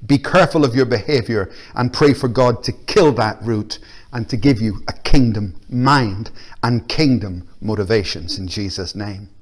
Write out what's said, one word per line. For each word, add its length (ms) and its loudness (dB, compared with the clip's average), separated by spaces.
be 140 2
careful 460 2
of 100 0
your 120 4
behavior 640 -2
and 180 -2
pray 220 4
for 140 -4
God 360 2
to 80 -6
kill 400 2
that 300 -2
root 360 -4
and 160 -6
to 80 -4
give 240 2
you 280 -4
a 40 -6
kingdom 640 4
mind 640 0
and 260 0
kingdom 600 0
motivations 760 -2
in 100 -8
Jesus' 460 -8
name. 340 -10